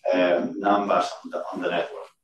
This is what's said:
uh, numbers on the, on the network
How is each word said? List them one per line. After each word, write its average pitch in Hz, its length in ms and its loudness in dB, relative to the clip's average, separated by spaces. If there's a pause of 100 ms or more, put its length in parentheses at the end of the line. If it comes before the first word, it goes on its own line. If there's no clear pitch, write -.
(120)
uh, 90 340 4 (100)
numbers 101 520 2 (160)
on 131 60 -12
the, - 220 -6
on - 100 -6
the 131 80 -2
network - 380 -4 (160)